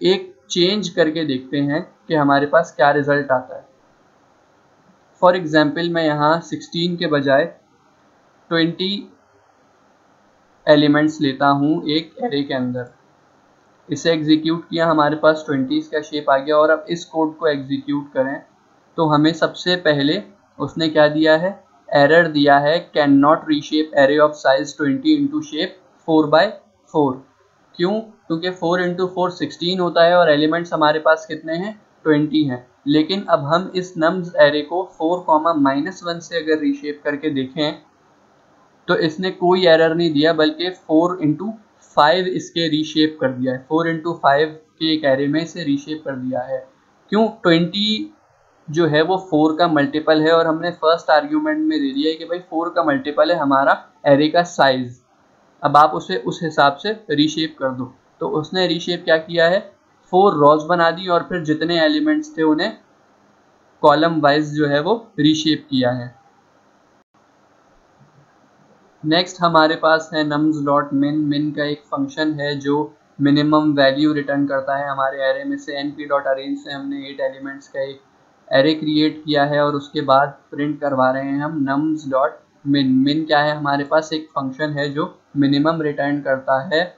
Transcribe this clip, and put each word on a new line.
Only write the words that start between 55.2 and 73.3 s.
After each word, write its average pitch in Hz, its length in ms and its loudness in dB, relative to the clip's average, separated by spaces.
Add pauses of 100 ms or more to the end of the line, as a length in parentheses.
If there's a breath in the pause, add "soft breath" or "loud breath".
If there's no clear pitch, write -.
अब 143 140 2
आप 156 180 6
उसे 175 240 -6
उस 165 240 -6
हिसाब 151 340 2
से 208 160 -6 (200)
reshape 156 460 -2
कर 135 120 -2
दो। 123 220 -10 (280)
तो 165 100 -4
उसने 180 360 -2
reshape 175 380 -4
क्या 160 140 2
किया 165 300 0
है, 185 100 2 (540)
Four 190 240 6
rows 147 300 6
बना 170 240 2
दी 180 180 -8
और 170 140 2
फिर 180 220 -6
जितने 160 360 0
elements 151 580 0
थे 160 60 0
उन्हें 160 320 0 (1080)
column 156 380 4
wise 147 340 2
जो 147 120 0
है 143 160 2
वो 185 120 0 (240)
reshape 156 520 0
किया 127 220 0
है। 127 240 -8 (2750)
Next 170 380 -2
हमारे 165 360 4
पास 160 380 0
है 156 100 0
nums 151 380 0
dot 143 320 0
min। 143 320 0
min 147 300 -2
का 151 80 -2
एक 147 220 -6
function 151 540 -4
है 147 200 -4
जो 143 140 -2 (460)
minimum 151 540 2